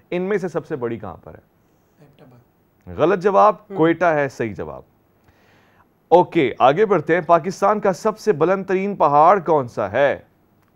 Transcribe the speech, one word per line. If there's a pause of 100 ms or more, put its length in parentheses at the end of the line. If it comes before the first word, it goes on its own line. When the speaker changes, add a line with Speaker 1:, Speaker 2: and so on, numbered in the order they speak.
(120)
Speaker 1:
इनमें
से
सबसे
बड़ी
कहाँ
पर
है? (600)
Speaker 2:
एबटाबाद।
Speaker 1:
गलत
जवाब,
Speaker 3:
हम्म।
Speaker 1:
क्वेटा
है
सही
जवाब। (1300)
ओके,
आगे
बढ़ते
हैं।
पाकिस्तान
का
सबसे
बुलंद
तरीन
पहाड़
कौन
सा
है? (500)